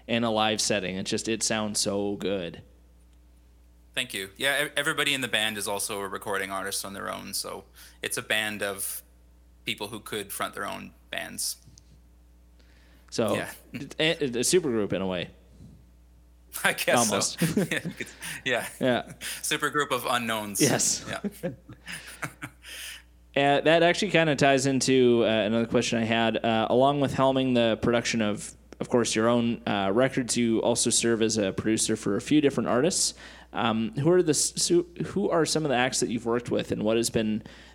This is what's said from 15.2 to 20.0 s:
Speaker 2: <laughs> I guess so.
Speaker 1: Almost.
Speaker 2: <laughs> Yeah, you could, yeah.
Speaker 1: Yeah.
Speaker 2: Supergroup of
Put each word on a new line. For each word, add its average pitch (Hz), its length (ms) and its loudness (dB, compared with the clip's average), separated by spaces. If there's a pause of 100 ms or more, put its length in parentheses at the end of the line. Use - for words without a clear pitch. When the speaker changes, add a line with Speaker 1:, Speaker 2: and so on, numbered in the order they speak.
Speaker 2:
<laughs> - 680 -18
I 190 80 2
guess 123 360 2
so. 101 60 0
Speaker 1:
Almost. - 280 -2
Speaker 2:
<laughs> 160 140 2 (140)
Yeah, 156 140 -2
you 170 60 -6
could, - 160 -10 (400)
yeah. 117 200 0 (140)
Speaker 1:
Yeah. 123 220 2 (400)
Speaker 2:
Supergroup 147 480 -2
of 123 180 -2